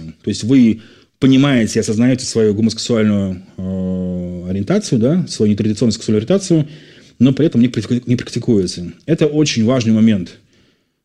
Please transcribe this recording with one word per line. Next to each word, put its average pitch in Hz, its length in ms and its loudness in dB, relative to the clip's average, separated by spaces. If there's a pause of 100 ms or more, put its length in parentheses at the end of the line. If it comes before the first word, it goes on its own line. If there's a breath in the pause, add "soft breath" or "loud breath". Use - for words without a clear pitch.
(240)
То - 60 -4
есть 98 140 -6
вы 117 380 4 (380 loud breath)
понимаете 131 600 2
и - 20 2
осознаёте 120 440 0
свою 110 280 2
гомосексуальную, 107 880 0 (160)
э, 90 920 -6
ориентацию, 113 500 -2
да, 139 280 0
свою 107 240 -2
нетрадиционную 107 420 0
сексуальную - 260 -2
ориентацию, 165 480 0 (520 loud breath)
но 131 140 4
при 135 120 0
этом 135 160 2
не 123 60 4
практи-, 120 380 -4
не 120 100 0
практикуете. 92 800 -2 (120)
Это 160 220 0
очень 147 380 0
важный 113 280 2
момент, 107 460 2 (640)